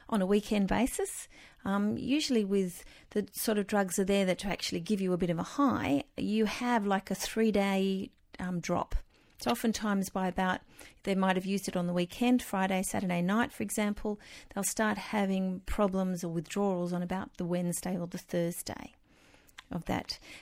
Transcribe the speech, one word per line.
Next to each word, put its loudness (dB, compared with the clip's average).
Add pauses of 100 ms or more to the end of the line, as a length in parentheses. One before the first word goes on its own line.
on 2
a 4
weekend 2
basis, -2 (340)
um, 0
usually 0
with -2 (280)
the -2
sort 0
of -2
drugs 0
are 4
there 4
that 2
to -6
actually -2
give 0
you 2
a 0
bit 2
of 0
a -2
high, 2 (140)
you 2
have, 0
like, 0
a 0
three-day, 0 (280)
um, -4
drop. -2 (440)
So 0
oftentimes 0
by -2
about, 0 (420)
they 0
might 4
have 0
used -2
it -4
on 2
the -2
weekend, 2
Friday, 0
Saturday 0
night, 2
for -8
example, -2 (360)
they'll -2
start 0
having 0
problems 0
or -4
withdrawals 0
on -2
about -4
the -4
Wednesday -2
or -4
the -10
Thursday -4 (760)
of -6
that. -4 (240)